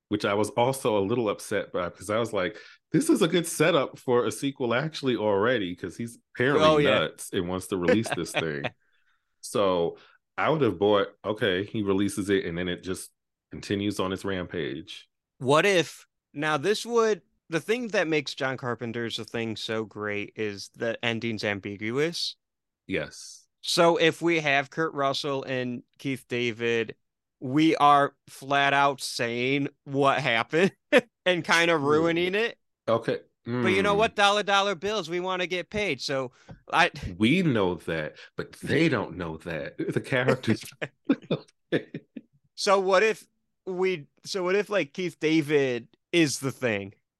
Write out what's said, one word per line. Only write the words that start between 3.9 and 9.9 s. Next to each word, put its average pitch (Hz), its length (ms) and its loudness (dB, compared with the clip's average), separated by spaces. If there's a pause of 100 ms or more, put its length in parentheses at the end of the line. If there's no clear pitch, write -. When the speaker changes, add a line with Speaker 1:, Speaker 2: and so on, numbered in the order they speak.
Speaker 1:
for 120 280 2
a 110 60 0
sequel 131 420 -4
actually 135 420 -2
already," 104 580 0
'cause 90 220 -10
he's 117 220 -10 (160)
apparently 143 320 2
Speaker 2:
Oh, 156 120 6
yeah. 139 220 4
Speaker 1:
nuts - 320 -6
and 87 160 -2
wants 92 200 -4
to 101 100 -2
release 87 320 2
this 87 220 -4
Speaker 2:
<laughs> - 0 -
Speaker 1:
thing. 73 340 -4 (720)
So 90 580 0 (400)